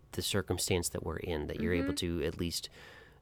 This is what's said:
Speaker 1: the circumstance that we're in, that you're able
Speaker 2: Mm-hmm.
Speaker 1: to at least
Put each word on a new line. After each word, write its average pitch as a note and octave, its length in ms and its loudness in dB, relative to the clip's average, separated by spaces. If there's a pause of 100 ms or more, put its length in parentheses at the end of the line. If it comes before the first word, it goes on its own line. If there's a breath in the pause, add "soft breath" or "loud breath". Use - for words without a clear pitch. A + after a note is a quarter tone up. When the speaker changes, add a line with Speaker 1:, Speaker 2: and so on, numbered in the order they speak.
(120)
Speaker 1:
the - 100 -2
circumstance F#2 680 2
that - 140 -4
we're E2 140 -2
in, D2+ 300 0
that D2+ 120 -4
you're D#2+ 140 2
able F2+ 200 2
Speaker 2:
Mm-hmm. E2+ 280 0
Speaker 1:
to - 40 2
at E2+ 140 -2
least E2+ 300 -2 (520 loud breath)